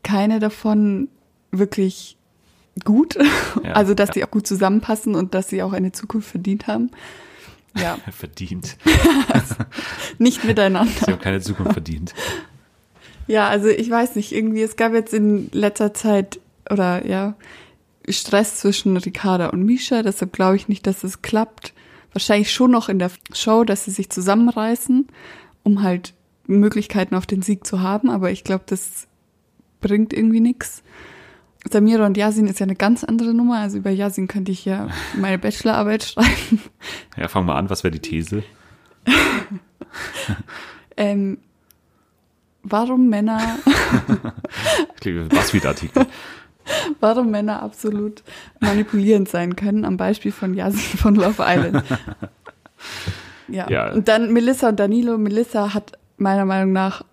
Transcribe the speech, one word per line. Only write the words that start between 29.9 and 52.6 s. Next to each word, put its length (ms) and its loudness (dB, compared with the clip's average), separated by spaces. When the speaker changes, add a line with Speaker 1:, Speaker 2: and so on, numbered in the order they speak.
Speaker 1:
irgendwie 280 2
nix. 420 0
Samira 360 4
und 100 2
Yasin 320 2
ist 100 -4
ja 80 0
eine 80 -2
ganz 300 2
andere 300 0
Nummer, 260 2
also 180 -4
über 120 -4
Yasin 360 -2
könnte 240 -4
ich 140 -6
ja 240 -4
meine 220 -2
Bachelorarbeit 640 0
<laughs> 0 -
schreiben. 560 2
Speaker 2:
Ja, 120 -6
fang 180 0
mal 100 0
an, 140 -2
was 140 -4
wäre 80 2
die 80 -8
These? 420 -6
Speaker 1:
<laughs> 160 4
Ähm, 420 -2
warum 460 2
Männer 500 0
<laughs> 800 -2
Speaker 2:
Klingt 180 -4
wie 40 -4
ein 60 -6
Buzzfeed-Artikel. 800 2
Speaker 1:
Warum 300 2
Männer 320 -2
absolut 600 -6
manipulierend 680 2
sein 280 -2
können, 280 0
am 120 -2
Beispiel 360 -2
von 220 -4
Yasin 240 -2
von 160 6
Love 320 2
Island. 420 2
Speaker 2:
<laughs> 60 -2